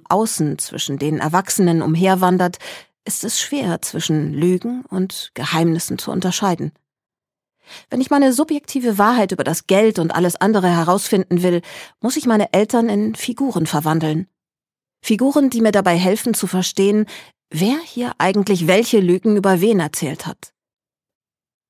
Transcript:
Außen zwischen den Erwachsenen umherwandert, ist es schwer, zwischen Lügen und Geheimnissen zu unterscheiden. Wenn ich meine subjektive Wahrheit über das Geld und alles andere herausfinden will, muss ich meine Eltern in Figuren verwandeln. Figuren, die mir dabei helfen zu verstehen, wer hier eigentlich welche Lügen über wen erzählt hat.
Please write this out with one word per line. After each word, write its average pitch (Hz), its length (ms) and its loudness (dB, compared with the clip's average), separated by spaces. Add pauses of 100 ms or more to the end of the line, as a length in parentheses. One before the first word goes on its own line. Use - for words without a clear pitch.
Außen 170 520 0
zwischen - 400 -8
den 151 200 -2
Erwachsenen 170 600 0
umherwandert, 180 800 2 (460)
ist - 180 -8
es 220 180 -4
schwer, 214 400 -4
zwischen 156 520 -2
Lügen 185 520 -2
und - 480 -6
Geheimnissen 165 640 -2
zu - 140 -10
unterscheiden. 180 600 -2 (1160)
Wenn 247 120 -2
ich 269 100 -4
meine 277 220 4
subjektive 254 680 -2
Wahrheit 214 320 2
über 175 120 -4
das - 220 -4
Geld 214 320 4
und 165 140 0
alles 175 240 0
andere 196 340 2
herausfinden 175 720 2
will, 175 220 0 (380)
muss 247 160 -2
ich 285 100 -4
meine 214 260 2
Eltern 226 340 2
in 214 280 -2
Figuren 233 500 -4
verwandeln. 156 640 -2 (720)
Figuren, 269 480 2
die 233 120 -2
mir 214 100 4
dabei 190 260 2
helfen 196 380 0
zu - 100 -4
verstehen, 196 600 0 (420)
wer 208 300 -2
hier 247 400 -8
eigentlich 190 480 2
welche 214 320 4
Lügen 185 380 2
über 190 220 2
wen 208 200 2
erzählt 151 480 -6
hat. - 260 -14 (1160)